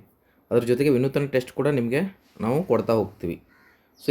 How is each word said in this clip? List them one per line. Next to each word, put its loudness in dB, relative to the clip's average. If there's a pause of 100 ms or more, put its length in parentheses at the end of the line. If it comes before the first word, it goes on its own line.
(500)
ಅದ್ರ 2
ಜೊತೆಗೆ 2
ವಿನೂತನ 0
ಟೆಸ್ಟ್ -2
ಕೂಡ 0 (100)
ನಿಮಗೆ 0 (420)
ನಾವು 0 (120)
ಕೊಡ್ತಾ 2
ಹೋಗ್ತೀವಿ. -6 (680)
So, -2